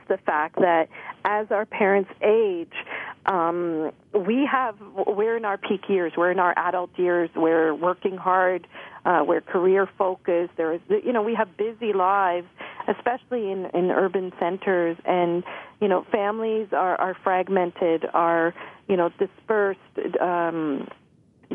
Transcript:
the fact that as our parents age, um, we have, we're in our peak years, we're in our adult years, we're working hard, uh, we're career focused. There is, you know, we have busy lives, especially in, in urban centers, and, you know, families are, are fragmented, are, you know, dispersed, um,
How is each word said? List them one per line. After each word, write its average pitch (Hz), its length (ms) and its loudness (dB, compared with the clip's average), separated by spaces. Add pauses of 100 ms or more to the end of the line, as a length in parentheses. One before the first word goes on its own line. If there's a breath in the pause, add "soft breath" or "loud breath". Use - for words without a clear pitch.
the 190 180 0
fact 156 320 0
that 170 300 4 (380 loud breath)
as 208 260 0
our 214 140 0
parents 196 460 2 (100)
age, 214 520 2 (520 loud breath)
um, 170 680 0 (220)
we 220 360 2
have, 247 260 -2 (320)
we're 220 300 0
in 226 80 -6
our 202 120 -2
peak - 300 -4
years, 180 300 0
we're 175 140 2
in 180 80 0
our 175 180 4
adult 180 400 -2
years, 175 380 2
we're 160 380 4
working 180 440 -2
hard, 185 500 0 (380 loud breath)
uh, 170 200 4
we're 165 160 2
career 190 460 2 (100)
focused. 180 600 -2
There 165 160 -2
is, 170 160 -6
you 214 240 0
know, 220 80 0
we 220 140 -2
have 202 200 -4
busy 214 380 -4
lives, 185 540 2 (400 loud breath)
especially 233 640 -4
in, 190 220 -4
in 175 180 2
urban 185 480 0
centers, 175 640 0
and, 175 380 0 (360 loud breath)
you 208 80 0
know, 180 240 0
families 220 600 -2
are, 180 260 0
are 185 240 -2
fragmented, 180 880 0
are, 170 400 2 (340 loud breath)
you 190 100 2
know, 170 120 2 (100)
dispersed, 202 600 -2 (420)
um, 165 640 -2 (680)